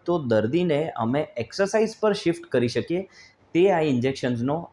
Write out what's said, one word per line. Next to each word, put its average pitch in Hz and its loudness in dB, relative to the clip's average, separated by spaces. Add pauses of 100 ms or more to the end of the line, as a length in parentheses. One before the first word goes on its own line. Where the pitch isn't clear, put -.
તો 175 0
દર્દીને 147 0
અમે 127 -2 (100)
એક્સરસાઇઝ 202 -2
પર 214 4
શિફ્ટ 170 -2
કરી 123 0
શકીએ, 165 -4 (460)
તે 185 6
આ 170 2
ઇન્જેક્શન્સનો 135 -2